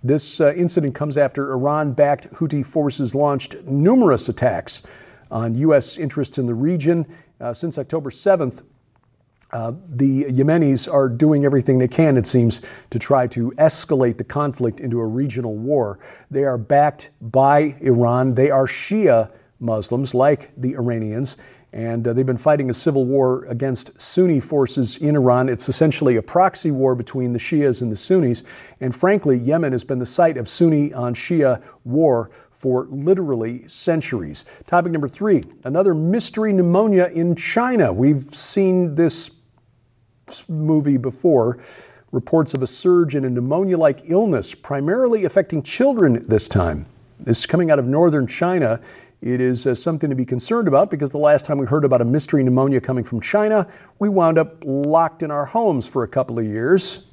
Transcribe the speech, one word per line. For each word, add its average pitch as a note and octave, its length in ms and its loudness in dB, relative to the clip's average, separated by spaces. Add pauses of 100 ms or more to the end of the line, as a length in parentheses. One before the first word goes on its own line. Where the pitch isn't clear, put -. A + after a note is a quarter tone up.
This, C#3+ 380 -2
uh, D3 140 4
incident E3+ 420 -2
comes D3 200 -4
after C#3 360 -2
Iran-backed C#3+ 800 0
Houthi D3 320 -4
forces C#3 480 -4
launched C#3+ 400 -2 (100)
numerous D#3+ 640 2
attacks A2 540 -4 (480)
on A#2 240 -4
U D3+ 200 2
S - 220 0
interests C#3+ 420 -6
in B2+ 80 -2
the A#2+ 80 -4
region, D#3+ 520 0 (340)
uh, A#2 140 -8
since E3 240 -8
October C#3+ 320 -6
seventh. E3 520 0 (880)
Uh, A#2 200 -6 (140)
the C3+ 380 0
Yemenis C#3 680 2
are C#3 160 2
doing C#3+ 360 2
everything C3+ 340 2
they B2+ 80 2
can, D3 300 2
it A2+ 100 2
seems, A#2 340 2 (300)
to A#2 80 -6
try B2+ 300 0
to A#2+ 300 -4
escalate C3+ 600 2
the A2+ 60 -6
conflict B2 560 -4
into A#2+ 180 -4
a A2+ 80 -2
regional A#2 500 -4
war. A#2 440 -2 (320)
They C#3 100 0
are C3 160 0
backed C#3+ 520 0 (100)
by C#3 600 2
Iran. B2 540 2
They C3+ 160 2
are C3+ 160 2
Shia C3+ 640 0 (300)
Muslims, A#2+ 540 -4
like C#3 420 2
the B2+ 180 -6
Iranians, A#2 640 -6 (360)
and, A#2 360 -4
uh, A#2+ 60 -2
they've B2+ 100 0
been B2+ 140 -2
fighting C#3+ 320 0
a A#2 40 -2
civil C3+ 300 0
war C3 420 0
against B2 540 -6
Sunni F3 400 0
forces C3 560 -2
in D3+ 180 0
Iran. B2+ 340 4
It's A#2+ 200 -6
essentially C3+ 480 2
a A2 60 0
proxy F3 480 0
war C3 240 0
between B2 380 -6
the A#2+ 60 -4
Shias C3+ 440 0
and A#2 100 -4
the G#2 40 -6
Sunnis. C#3 480 0 (360)
And B2+ 140 -6
frankly, F3+ 420 2
Yemen C#3+ 360 0
has A#2+ 120 -4
been C3 140 -6
the B2 80 -6
site E3 300 0
of A#2+ 120 -8
Sunni D#3 460 2
on A#2+ 200 -4
Shia C#3 480 0 (220)
war B2+ 460 0 (200)
for B2+ 380 -4
literally C#3 800 -2
centuries. A#2 800 -4 (200)
Topic F3 240 0
number D3 180 -4
three, G3 360 0 (200)
another F3 280 2
mystery G3+ 600 0
pneumonia F3+ 580 2
in E3+ 240 0
China. A3+ 560 0
We've C3 300 2
seen F#3 720 -2
this E3 360 -2 (960)
s-, - 200 -20
movie D3+ 480 2
before. B2+ 640 2 (540)
Reports C#3+ 420 0
of C3 80 -2
a B2+ 40 -2
surge F3 480 0
in C3+ 120 -2
a - 20 -4
pneumonia-like D3+ 760 0
illness, F3 500 0
primarily G3+ 720 -2
affecting D#3+ 360 0
children A3 640 2
this G#2+ 220 0
time. D#2+ 380 -2 (340)
This A#2+ 200 0
is - 60 -6
coming E3 240 0
out D3 80 4
of B2+ 60 -2
northern D3 420 2
China. D#3+ 540 -2 (400)
It B2 200 -4
is, B2+ 260 0
uh, B2+ 80 2
something D#3 340 -4
to C3+ 80 -2
be C3 80 -2
concerned F#3+ 440 -2
about D3+ 220 4
because D3 200 -4
the D3 80 -6
last D3 260 4
time C#3+ 140 -2
we C3+ 80 -2
heard D3 180 0
about C3 160 4
a A#2+ 40 2
mystery C#3 400 2
pneumonia B2+ 360 2
coming B2+ 240 -4
from A#2 160 -6
China, G#3+ 460 0 (320)
we G3+ 100 0
wound E3+ 300 4
up D#3 260 -2
locked D3+ 580 0
in D3+ 80 -6
our D3 140 -2
homes F3 440 -2
for B2 160 -2
a A2 40 -8
couple A#2+ 300 -2
of A2+ 80 -2
years. B2+ 680 0